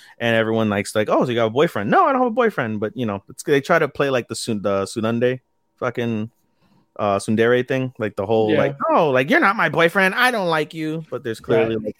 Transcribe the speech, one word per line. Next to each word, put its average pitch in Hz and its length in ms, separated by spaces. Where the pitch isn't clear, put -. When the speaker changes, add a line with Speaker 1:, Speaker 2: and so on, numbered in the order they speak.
Speaker 1:
and 117 160
everyone 113 340
likes, 101 240
like, 107 160
"Oh, 247 140
so 139 60
you 120 60
got 117 100
a 113 40
boyfriend?" 120 400
"No, 349 160
I 294 60
don't 262 120
have 247 80
a 220 40
boyfriend." 135 460
But, 107 160
you 127 80
know, 101 240
it's, - 140
they 143 180
try 170 180
to 156 80
play, 139 220
like, 123 180
the 113 80
Sun-, 107 280
the 98 200
Tsunade 117 560
fucking, 117 520
uh, 101 220
tsundere 117 460
thing, 131 340
like, 107 180
the 98 80
whole, 110 260
Speaker 2:
Yeah. - 60
Speaker 1:
like, - 180
"Oh, 190 220
like, 135 180
you're 285 100
not 214 160
my 180 140
boyfriend, 170 460
I 247 160
don't 202 180
like 156 240
you." 160 360
But 123 140
there's 113 160
clearly, 113 380
Speaker 2:
Right. 107 80